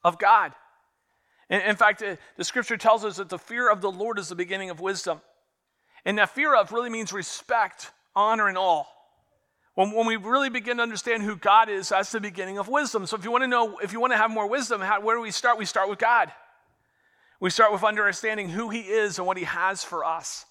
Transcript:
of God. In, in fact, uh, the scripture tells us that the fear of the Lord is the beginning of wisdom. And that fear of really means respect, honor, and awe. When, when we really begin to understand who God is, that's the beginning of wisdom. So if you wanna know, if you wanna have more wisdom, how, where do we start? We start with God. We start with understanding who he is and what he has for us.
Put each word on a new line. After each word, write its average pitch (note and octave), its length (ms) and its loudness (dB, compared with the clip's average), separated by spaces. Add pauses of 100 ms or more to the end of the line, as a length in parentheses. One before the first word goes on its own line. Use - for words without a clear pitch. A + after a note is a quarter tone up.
of E3+ 160 2
God. G3+ 320 4 (960)
In, G3 140 2
in G#3 120 2
fact, G#3 300 2
uh, G3 100 -6 (220)
the F3 80 -6
scripture A#3 320 -4
tells G#3+ 280 4
us G3 120 -6
that F3+ 140 -10
the F3+ 80 -8
fear A#3+ 300 -2
of G#3 120 4
the G3 100 -2
Lord G#3 260 -6
is F3+ 120 -8
the F3 80 -10
beginning F#3 340 -6
of D#3+ 80 -10
wisdom. F3+ 420 -4 (840)
And G#3 140 -2
that G#3 120 2
fear C#4+ 240 0
of G3+ 160 4
really A#3+ 180 -4
means A3 240 -6
respect, - 800 -4 (240)
honor, G#3+ 320 2
and F#3+ 100 0
awe. F3 280 2 (920)
When, G3+ 180 0
when A3+ 120 2
we A3+ 120 0
really B3 340 0
begin A#3+ 280 -4
to A#3 40 0
understand A3+ 400 -2
who G#3 140 -4
God G#3+ 320 6
is, G3 220 -4
that's G3 200 0
the A3 100 -4
beginning G3 380 -8
of G3 80 -4
wisdom. A3+ 400 -2
So A3 100 -6
if F#3 60 -8
you A3 80 -6
wanna B3+ 160 0
know, A#3 320 0
if G3 140 -6
you A3+ 80 -6
wanna B3 160 2
have A3 140 4
more G#3+ 180 -2
wisdom, A#3+ 320 -2
how, G3+ 200 0
where A3 140 2
do A#3 80 -2
we A3 80 -8
start? A#3 280 2
We G#3+ 60 -4
start G3 240 0
with G3+ 120 -6
God. A3 320 4 (1040)
We F#3 120 0
start G#3+ 220 6
with G3 120 -2
understanding G#3 640 0
who G#3 220 -6
he A3+ 100 -6
is G#3 380 -2
and F3+ 100 -2
what F#3+ 80 -2
he F3 80 -8
has F3+ 400 -4
for E3 200 -6
us. - 460 -6